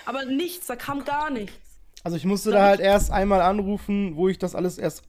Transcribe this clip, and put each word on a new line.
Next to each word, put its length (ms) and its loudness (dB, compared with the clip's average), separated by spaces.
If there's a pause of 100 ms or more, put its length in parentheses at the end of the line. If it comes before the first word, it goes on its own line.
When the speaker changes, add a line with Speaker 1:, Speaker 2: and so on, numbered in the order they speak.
Speaker 1:
Aber 200 -6
nichts, 420 -4
da 80 -6
kam 300 -8
gar 260 -2
nichts. 240 -6 (480)
Speaker 2:
Also 140 -4
ich 80 -6
musste 260 0
Speaker 1:
Da 60 4
Speaker 2:
da 60 6
Speaker 1:
hab 80 8
Speaker 2:
halt 100 4
Speaker 1:
ich 60 2
Speaker 2:
erst 240 4
einmal 300 2
anrufen, 760 0
wo 120 2
ich 100 -2
das 160 -6
alles 240 -4
erst 300 -6